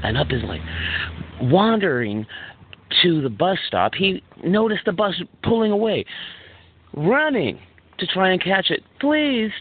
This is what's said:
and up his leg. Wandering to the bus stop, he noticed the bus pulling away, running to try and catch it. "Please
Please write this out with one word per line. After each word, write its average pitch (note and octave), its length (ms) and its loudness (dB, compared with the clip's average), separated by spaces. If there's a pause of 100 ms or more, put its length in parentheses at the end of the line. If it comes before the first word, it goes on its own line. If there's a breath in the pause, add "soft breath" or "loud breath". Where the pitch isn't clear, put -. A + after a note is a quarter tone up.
and A2 120 0
up D3 120 2
his A#2+ 160 -2
leg. D#2+ 160 -6 (800 loud breath)
Wandering C3 840 2 (800 loud breath)
to E3 180 4
the C3+ 100 -2
bus E3 360 0
stop, G2 300 0
he F#3+ 260 -2 (220)
noticed G#3+ 400 2
the G#3 80 0
bus F3+ 280 -2 (220)
pulling A3 300 2
away, G3+ 320 0 (880 loud breath)
running G#3+ 680 0 (400)
to F3+ 80 -6
try F#3 240 2
and F#3 100 2
catch F#3+ 300 0
it. - 140 -2 (160)
"Please C#4 500 2 (100)